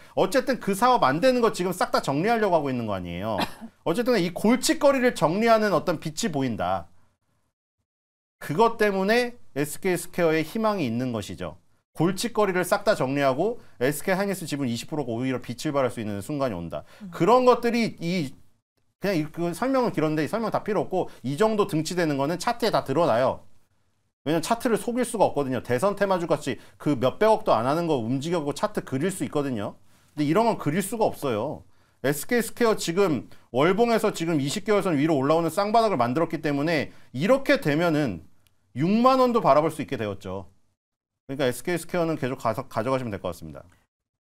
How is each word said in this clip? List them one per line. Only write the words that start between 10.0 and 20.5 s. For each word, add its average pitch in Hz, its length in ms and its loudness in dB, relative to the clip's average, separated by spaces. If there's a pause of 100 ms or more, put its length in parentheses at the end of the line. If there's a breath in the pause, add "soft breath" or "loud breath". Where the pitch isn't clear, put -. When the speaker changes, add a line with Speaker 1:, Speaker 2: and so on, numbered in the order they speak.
Speaker 1:
희망이 208 420 -2
있는 120 260 -2
것이죠. 90 460 -8 (360)
골칫거리를 190 680 0
싹 202 200 0
다 214 100 4
정리하고 143 640 0 (200 soft breath)
에스케이 147 340 0
하이닉스 185 320 -2
지분 139 220 -4
이십 117 220 -4
프로가 139 220 -4
오히려 123 300 -4
빛을 139 320 -6
발할 135 160 2
수 117 100 -8
있는 104 220 -6
순간이 135 320 -4
온다. 85 300 -8 (180 loud breath)
Speaker 2:
음. 202 100 -14
Speaker 1:
그런 233 340 4
것들이 233 540 2
이, 165 360 -2 (640)
그냥 190 180 -2
이, 151 80 0
그 170 280 -4
설명은 247 400 0
길었는데 156 300 0
이 135 40 -2
설명 214 240 -4